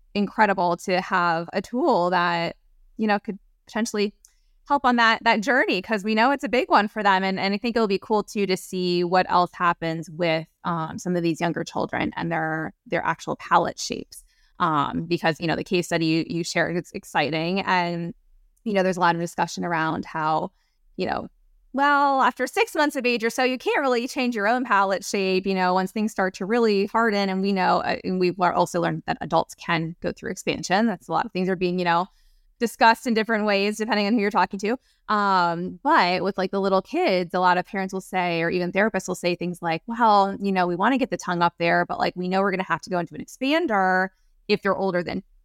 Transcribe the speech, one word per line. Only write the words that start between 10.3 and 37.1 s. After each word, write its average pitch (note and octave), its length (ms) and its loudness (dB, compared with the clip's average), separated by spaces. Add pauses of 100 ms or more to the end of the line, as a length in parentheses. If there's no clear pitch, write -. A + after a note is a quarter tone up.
um, E3 340 -4
some F3+ 180 -2
of F3 60 0
these E3 180 0
younger E3+ 240 -2
children - 500 -4
and E3 160 -6
their, D#3+ 440 -4 (120)
their - 160 -2
actual - 340 -6
palate - 440 0
shapes. - 420 -10 (380)
Um, D#3+ 460 0
because, E3+ 340 -2
you F3 60 -4
know, D#3 100 0
the - 80 -4
case F3 220 -2
study E3 200 0
you, D#3+ 220 0
you E3 160 -4
shared, E3 320 -2
it's - 160 -8
exciting. E3 720 -2
And, F3 520 -2 (500)
you G#3+ 100 -4
know, F#3+ 80 2
there's F#3 160 0
a - 20 -2
lot E3+ 160 4
of E3 40 -4
discussion F3 440 -6
around E3 400 -2
how, D#3+ 480 -4 (440)
you F#3 100 -4
know, - 220 -4 (440)
well, C#4 500 2
after B3 240 0
six - 300 0
months D4+ 200 2
of B3 100 -2
age A#3 180 0
or A3+ 60 0
so, C4 140 -2
you B3+ 140 0
can't A4 220 -2
really B3+ 260 0
change B3 300 -2
your G3+ 120 0
own B3 160 0
palate G3 400 2
shape, F#3+ 420 0
you F#3+ 80 0
know, F#3 200 2
once F#3 180 0
things A3 200 -2
start F#3+ 220 -2
to G3 100 -8
really G#3 420 2
harden. G#3 420 0
And F#3+ 140 -2
we G3 100 2
know, F#3 260 2
uh, - 260 -4
and F#3 160 -2
we've F3+ 180 2
lear-, F3 140 2
also F3 280 0
learned E3 260 -2
that D#3 140 -4
adults E3 360 0
can E3 440 -4
go - 120 -4
through - 180 -10
expansion. F3+ 560 -2
That's G#3 220 -4
a E3 40 -6
lot E3 140 0
of - 60 -14
things F3+ 160 -2
are F#3+ 80 0
being, F3+ 220 -2
you F3+ 60 0
know, E3+ 220 2 (520)
discussed A#3 480 2
in A#3+ 80 2
different G#3+ 320 0
ways, G3+ 320 0
depending G#3+ 280 0
on G3+ 80 0
who A#3+ 60 2
you're G3+ 120 0
talking F#3+ 260 0
to. G#3 180 -4 (320)
Um, F3+ 720 2
but F3+ 400 2
with, F#3+ 140 -2
like, G3 140 -2
the G3 100 -2
little F#3+ 220 2
kids, F#3+ 520 0